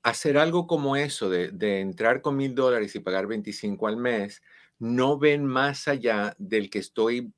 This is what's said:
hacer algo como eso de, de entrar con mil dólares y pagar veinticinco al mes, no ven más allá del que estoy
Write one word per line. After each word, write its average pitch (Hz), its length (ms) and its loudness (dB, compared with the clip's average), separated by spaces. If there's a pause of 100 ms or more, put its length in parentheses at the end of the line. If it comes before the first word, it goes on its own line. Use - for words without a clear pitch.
hacer 139 340 2
algo 165 300 4
como 143 280 0
eso 139 320 -2
de, 90 220 0
de 101 320 -2
entrar 110 400 0
con 139 160 0
mil 135 160 -2
dólares 120 420 2
y 98 40 -6
pagar 95 260 -2
veinticinco 104 640 -6
al 110 100 -2
mes, 113 460 -4 (340)
no 127 400 0
ven 147 260 4
más 139 440 0
allá 110 500 0
del 101 320 -2
que 104 100 -4
estoy 120 580 -2